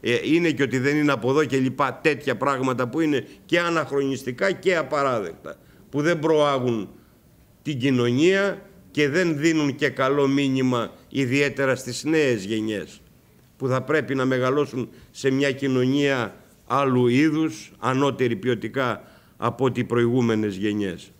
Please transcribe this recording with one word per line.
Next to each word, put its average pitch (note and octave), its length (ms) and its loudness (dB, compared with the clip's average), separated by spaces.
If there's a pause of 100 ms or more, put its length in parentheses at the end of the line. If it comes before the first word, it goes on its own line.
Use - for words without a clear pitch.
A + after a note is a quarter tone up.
ε, A#2+ 220 0
είναι D#3+ 280 2
και C3 120 0
ότι B2+ 140 -2
δεν C#3 200 0
είναι D3 140 2
από B2+ 180 -2
εδώ D3 160 2
και C3 120 -2
λοιπά, C3 460 -2
τέτοια C#3 320 0
πράγματα B2+ 520 0
που C3+ 120 -4
είναι D3 260 0 (200)
και E3+ 140 0
αναχρονιστικά C#3 920 -2
και F#3 240 0
απαράδεκτα, B2+ 800 -2 (340)
που D3 120 -2
δεν D#3+ 180 2
προάγουν C#3 720 2 (720)
την D3 180 -6
κοινωνία C#3+ 880 2 (260)
και D3 180 2
δεν E3 280 0
δίνουν D3+ 380 2
και C#3+ 140 0
καλό C#3 380 0
μήνυμα, C3 640 0 (180)
ιδιαίτερα C3+ 680 0
στις B2 280 -10
νέες C#3+ 400 0
γενιές, G#2+ 580 -6 (560)
που C3+ 100 -6
θα B2+ 140 0
πρέπει C#3+ 340 -2
να C3 100 0
μεγαλώσουν C3 640 0 (220)
σε - 180 -2
μια C#3 220 0
κοινωνία C3 840 0 (320)
άλλου B2+ 400 2
είδους, D3+ 720 0
ανώτερη B2+ 560 0
ποιοτικά A#2 680 -2 (340)
από A#2+ 280 -2
ό,τι B2 140 0
οι A#2+ 40 0
προηγούμενες A#2 720 0
γενιές. G2 640 -4